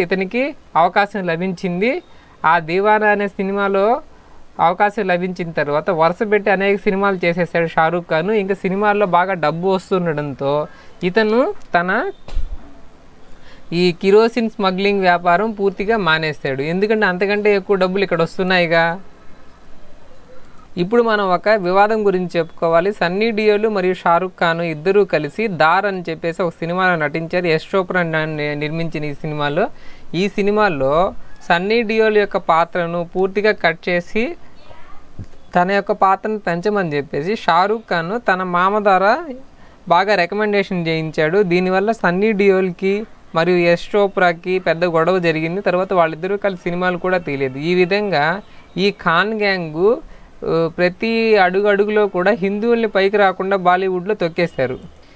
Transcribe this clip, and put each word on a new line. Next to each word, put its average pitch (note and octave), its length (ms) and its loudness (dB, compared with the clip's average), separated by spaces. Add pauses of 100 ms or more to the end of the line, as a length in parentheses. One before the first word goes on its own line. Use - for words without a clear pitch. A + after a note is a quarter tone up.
ఇతనికి F#3+ 380 -2 (380)
అవకాశం G3+ 400 2 (100)
లభించింది. F3+ 600 -2 (600)
ఆ - 20 4 (160)
దీవానా G#3 460 4
అనే G3+ 200 -2
సినిమాలో G3 480 0 (840)
అవకాశం G3+ 460 2
లభించిన F3+ 460 -2
తర్వాత D3 300 0 (120)
వరుస E3 200 2 (120)
పెట్టి G#3 240 2
అనేక G3 200 2 (100)
సినిమాలు G3 380 0
చేసేసాడు E3+ 500 0
షారుఖ్ E3 380 0
ఖాన్. E3 200 0 (100)
ఇంకా F#3+ 220 -2
సినిమాల్లో G3+ 440 2 (100)
బాగా F#3 260 0
డబ్బు E3 320 -2
వస్తుండడంతో D3 760 -2 (560)
ఇతను A3 300 2 (360)
తన F3 140 0 (1900)
ఈ - 20 4 (180)
కిరోసిన్ A3 540 4
స్మగ్లింగ్ G3 520 0
వ్యాపారం F3 420 4 (100)
పూర్తిగా G3 380 0 (100)
మానేస్తాడు. D3+ 640 0
ఎందుకంటే G#3+ 400 2
అంతకంటే G#3 380 0 (100)
ఎక్కువ G3 240 0
డబ్బులు F#3 240 0
ఇక్కడ E3+ 180 0
వస్తున్నాయిగా. F3 580 2 (1900)
ఇప్పుడు G3+ 260 0
మనం G#3 280 -2
ఒక F3 180 -2
వివాదం G#3 580 2
గురించి F#3 320 -2
చెప్పుకోవాలి. E3 540 0
సన్నీ G3 380 -2
డియోల్ G#3 380 2
మరియు F#3 260 0
షారుఖ్ F3+ 460 0
ఖాన్ E3 200 0
ఇద్దరూ E3+ 440 0
కలిసి D#3+ 420 -2
దార్ F3 400 2
అని F#3 240 -4
చెప్పేసి E3 320 -4
ఒక E3+ 100 -2
సినిమాలో F3+ 440 0
నటించారు. D#3+ 500 -2
యశ్ D#3+ 280 0
చోప్రా F3+ 280 0
న-, D#3+ 220 -2
ని-, D3 340 -4
నిర్మించిన D#3+ 460 -4
ఈ D3 100 -6
సినిమాలో, D3+ 520 -2 (480)
ఈ F#3+ 140 0
సినిమాలో G3 840 0 (340)
సన్నీ G3 340 2
డియోల్ A3 340 2
యొక్క G3+ 200 2
పాత్రను E3+ 800 0
పూర్తిగా G3 360 2
కట్ E3+ 360 -2
చేసి G#3+ 480 -2 (1160)
తన F3+ 160 2
యొక్క G3+ 220 0
పాత్రను G3+ 460 0
పెంచమని F#3 540 -2
చెప్పేసి D3 440 -4
షారుఖ్ G3+ 540 0
ఖాన్ F3+ 380 -2
తన F#3 140 2
మామ F#3 400 2
ద్వారా G3+ 360 4 (720)
బాగా F#3+ 260 2
రికమెండేషన్ G3 720 0
చేయించాడు. D#3+ 560 0
దీనివల్ల F#3 500 0
సన్నీ G3 400 0
డియోల్కి G3 720 0 (280)
మరియు E3+ 220 2
యశ్ E3+ 400 2
చోప్రాకి F#3 640 0
పెద్ద E3+ 260 0
గొడవ E3+ 340 2
జరిగింది. E3 420 -2
తర్వాత F#3+ 320 0
వాళ్ళిద్దరూ E3+ 440 0
కలిసి G3 260 -4
సినిమాలు F3+ 360 -2
కూడా F#3 200 0
తీయలేదు. C#3 400 -4
ఈ E3 160 0
విధంగా F#3 680 0 (340)
ఈ F#3+ 140 0
ఖాన్ F#3 440 0
గ్యాంగ్, F#3+ 640 0 (480)
ఆ, E3 320 0
ప్రతి A3 600 2
అడుగు F#3+ 320 4
అడుగులో G#3 380 2
కూడా F#3 240 0
హిందువుల్ని G#3+ 580 0
పైకి G3 280 2
రాకుండా F#3+ 400 2
బాలీవుడ్లో F#3 580 0
తొక్కేశారు. E3 640 -2 (380)